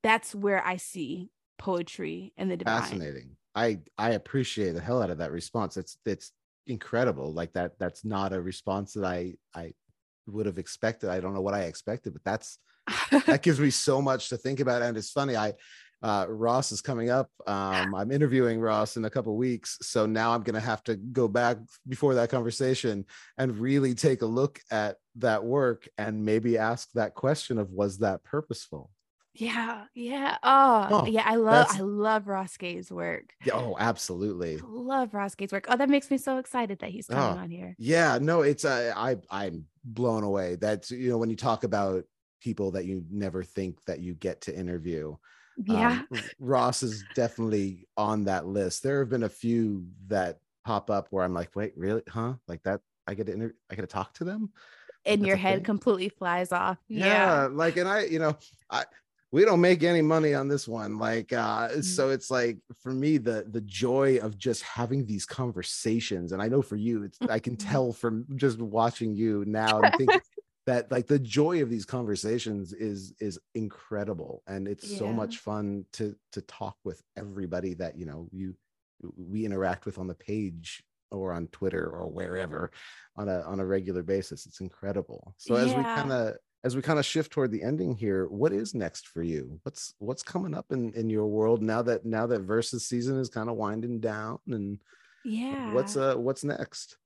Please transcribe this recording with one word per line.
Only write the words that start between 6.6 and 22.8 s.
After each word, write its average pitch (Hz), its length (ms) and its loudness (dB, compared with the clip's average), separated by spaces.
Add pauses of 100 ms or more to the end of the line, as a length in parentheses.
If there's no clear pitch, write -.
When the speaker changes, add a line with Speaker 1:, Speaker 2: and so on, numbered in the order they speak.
Speaker 2:
incredible. 104 680 -2
Like, 82 200 -6
that, 87 240 -4
that's 90 280 -6
not 98 260 -2
a 92 80 -2
response 95 540 -6
that 101 100 -4
I, 90 300 -4 (200)
I 85 200 -12 (540)
would 104 180 -4
have 92 120 -4
expected. 110 500 -2
I 92 120 -2
don't 95 140 -4
know 98 60 -2
what 101 140 0
I 101 80 -2
expected, 98 500 -6
but - 120 -16
that's, - 340 -4 (280)
Speaker 1:
<laughs> 262 400 4
Speaker 2:
that - 160 6
gives 147 180 4
me 147 100 6
so 139 320 2
much 131 280 0
to 123 60 -4
think 131 240 -4
about. 123 220 2
And 120 140 0
it's 107 160 -8
funny, 139 240 0
I, 107 180 0 (480)
uh, 101 260 2
Ross 117 440 2
is 104 100 -6
coming 117 260 -2
up. 131 220 2 (160)
Um, 98 480 0
I'm 101 180 -2
interviewing 127 480 4
Ross 107 360 2
in 113 80 -2
a 107 60 -2
couple 110 260 -2
weeks. 123 460 -2
So 110 220 2
now 110 300 2
I'm 117 80 0
gonna 110 180 -2
have 110 240 -2
to 113 120 -2
go 117 320 0
back 120 280 2 (320)
before 131 280 2
that 117 120 4
conversation 120 800 0 (320)